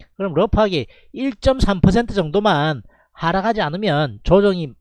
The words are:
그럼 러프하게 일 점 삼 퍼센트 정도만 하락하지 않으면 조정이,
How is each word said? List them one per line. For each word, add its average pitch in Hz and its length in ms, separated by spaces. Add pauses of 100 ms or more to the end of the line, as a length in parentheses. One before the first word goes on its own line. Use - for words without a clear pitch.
(180)
그럼 190 160
러프하게 196 520 (260)
일 262 240
점 262 240
삼 196 200
퍼센트 214 320
정도만 156 680 (320)
하락하지 190 480
않으면 151 600
조정이, 180 560